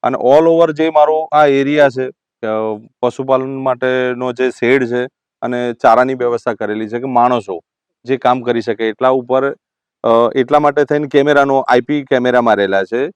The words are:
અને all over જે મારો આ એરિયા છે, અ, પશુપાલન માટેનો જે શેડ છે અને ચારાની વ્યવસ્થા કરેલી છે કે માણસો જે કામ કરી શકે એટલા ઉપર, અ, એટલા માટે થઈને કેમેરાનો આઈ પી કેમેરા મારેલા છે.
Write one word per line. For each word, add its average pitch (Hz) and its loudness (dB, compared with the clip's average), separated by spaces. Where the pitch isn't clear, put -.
અને 127 -2
all 147 4
over 165 2
જે 156 -2
મારો 156 2
આ 151 4
એરિયા 139 2
છે, 127 -6
અ, - -4
પશુપાલન 131 -2
માટેનો 127 -4
જે 127 -2
શેડ 127 0
છે 123 -4
અને 123 -4
ચારાની 127 2
વ્યવસ્થા 120 -2
કરેલી 107 -6
છે 117 -8
કે 127 -10
માણસો 120 -2
જે 127 -2
કામ 123 0
કરી 117 -2
શકે 110 -4
એટલા 127 -2
ઉપર, 131 -2
અ, - 0
એટલા 135 2
માટે 147 2
થઈને 147 -2
કેમેરાનો 139 2
આઈ 123 2
પી 147 -4
કેમેરા 123 2
મારેલા 101 2
છે. 127 -4